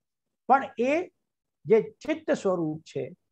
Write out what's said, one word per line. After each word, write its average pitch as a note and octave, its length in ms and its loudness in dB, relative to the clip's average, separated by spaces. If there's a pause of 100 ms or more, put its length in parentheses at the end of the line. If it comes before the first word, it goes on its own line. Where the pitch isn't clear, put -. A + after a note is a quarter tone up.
(480)
પણ C4+ 160 4 (140)
એ D4 320 0 (540)
જે G#3+ 160 4
ચિત્ત - 500 -8
સ્વરૂપ E3+ 500 -2
છે C#3 360 -10 (160)